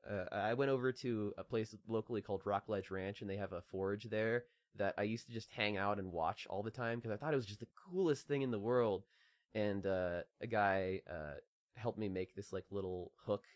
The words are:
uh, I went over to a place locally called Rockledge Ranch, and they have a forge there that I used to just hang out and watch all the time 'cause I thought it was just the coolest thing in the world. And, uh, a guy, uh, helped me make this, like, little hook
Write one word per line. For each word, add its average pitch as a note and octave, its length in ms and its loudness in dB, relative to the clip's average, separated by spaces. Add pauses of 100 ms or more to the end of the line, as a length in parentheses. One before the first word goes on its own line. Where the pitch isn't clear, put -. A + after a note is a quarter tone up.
uh, F#2+ 240 -2
I G#2 240 2
went C#3 160 4
over B2+ 220 4
to A2 440 0
a F#2+ 60 -8
place A2 320 -2 (120)
locally A2 340 0
called G2 240 -2
Rockledge G2 460 0
Ranch, F#2+ 300 -2
and G2+ 80 -4
they G2 80 -2
have F#2+ 160 -2
a F2 80 -4
forge G2 440 -2
there A2+ 420 2 (280)
that G2 220 0
I G#2 60 2
used A2+ 240 -2
to A#2 60 -14
just A2 180 -8
hang G#2 260 0
out G2+ 220 2
and F#2 120 -6
watch E2+ 360 0
all G2 160 -4
the A2+ 80 -4
time A#2 300 -2
'cause A2+ 100 -6
I G#2 60 -2
thought D3+ 160 -2
it C#3+ 40 4
was A#2+ 80 0
just G#2 160 -10
the B2 140 -10
coolest F3 520 0
thing C#3+ 140 0
in C3 100 0
the G#2+ 80 0
world. A2 460 2 (480)
And, G2+ 320 2
uh, F2+ 380 2 (160)
a A#2 80 -6
guy, G2 600 4
uh, D2+ 340 -8 (340)
helped A2 240 -4
me G#2 100 0
make F#2 260 -4
this, - 180 -10
like, F#2+ 180 -6
little F#2 460 -4
hook - 380 -2